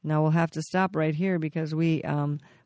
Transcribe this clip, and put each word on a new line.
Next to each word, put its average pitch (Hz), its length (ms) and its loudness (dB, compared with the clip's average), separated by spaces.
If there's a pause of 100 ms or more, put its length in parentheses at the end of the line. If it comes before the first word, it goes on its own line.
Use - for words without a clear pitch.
Now 151 180 0
we'll 156 100 4
have 165 200 2
to 160 100 -6
stop 185 340 -2
right 156 200 0
here 180 240 0
because 160 360 -4
we, 160 280 2
um, 147 360 -2 (260)